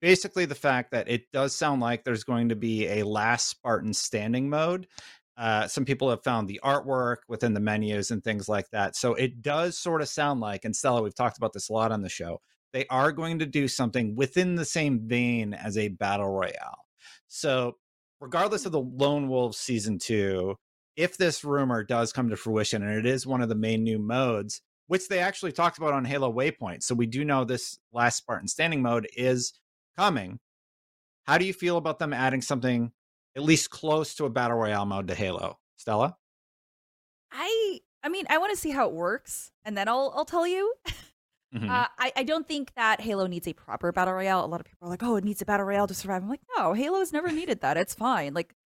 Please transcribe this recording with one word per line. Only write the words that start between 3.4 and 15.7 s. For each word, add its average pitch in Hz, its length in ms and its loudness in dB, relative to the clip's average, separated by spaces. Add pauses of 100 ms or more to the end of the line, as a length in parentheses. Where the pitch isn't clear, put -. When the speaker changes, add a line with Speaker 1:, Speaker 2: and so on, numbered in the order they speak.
Speaker 1:
Spartan 107 440 -2
Standing 120 560 -2
mode. 165 380 0 (500)
Uh, 110 300 2
some 139 180 -2
people 135 240 2
have 117 140 0
found 113 260 2
the 101 140 -10
artwork 131 540 0 (100)
within 117 260 0
the 104 80 0
menus 107 500 0
and 107 120 -2
things 104 260 -2
like 101 220 0
that. 101 240 -2
So 120 200 0
it 123 260 -2
does 160 360 0
sort 165 240 -2
of 143 80 -4
sound 143 320 0
like, 104 240 -6
and 110 100 -2
Stella, 123 260 2
we've 104 140 -2
talked 123 220 0
about 113 160 -2
this - 160 -8
a 107 40 -2
lot 110 180 2
on 107 120 0
the 92 60 -6
show, 85 320 -8 (320)
they 131 140 -2
are 131 260 4
going 165 260 -4
to 156 80 -2
do 139 200 2
something 117 480 0
within 175 400 2
the 165 100 -2
same 139 420 0
vein 120 460 2
as 101 240 -6